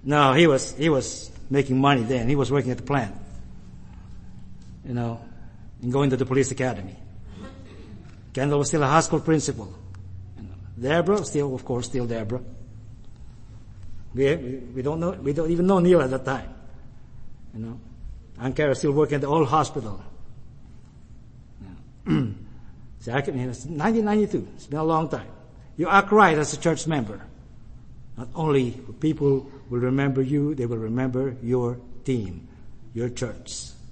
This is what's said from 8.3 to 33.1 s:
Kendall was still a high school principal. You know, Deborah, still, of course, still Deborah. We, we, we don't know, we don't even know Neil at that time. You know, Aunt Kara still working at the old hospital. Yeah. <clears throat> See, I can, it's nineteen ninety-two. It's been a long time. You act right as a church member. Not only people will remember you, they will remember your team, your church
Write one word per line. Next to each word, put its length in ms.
Kendall 280
was 80
still 160
a 40
high 120
school 220
principal. 520
You 60
know, 120
Deborah, 460
still, 300
of 100
course, 220
still 180
Deborah. 380
We, 220
we, 200
we 80
don't 160
know, 140
we 200
don't 160
even 160
know 140
Neil 220
at 100
that 140
time. 280
You 40
know, 200
Aunt 160
Kara 200
still 160
working 240
at 60
the 60
old 200
hospital. 520
Yeah. 140
<clears throat> 400
See, 120
I 100
can, 180
it's 260
nineteen 400
ninety-two. 500
It's 120
been 100
a 60
long 260
time. 200
You 120
act 240
right 240
as 160
a 40
church 300
member. 340
Not 160
only 380
people 500
will 100
remember 420
you, 340
they 100
will 120
remember 680
your 340
team, 420
your 160
church 600